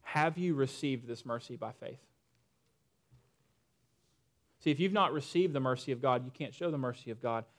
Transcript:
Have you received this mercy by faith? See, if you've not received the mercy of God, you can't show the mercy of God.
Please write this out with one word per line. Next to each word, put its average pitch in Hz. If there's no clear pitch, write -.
Have 160
you 175
received 135
this 117
mercy 120
by 107
faith? 120
See, 156
if 135
you've 190
not 190
received 160
the 139
mercy 131
of 123
God, 127
you 131
can't 131
show 170
the 151
mercy 123
of 113
God. 113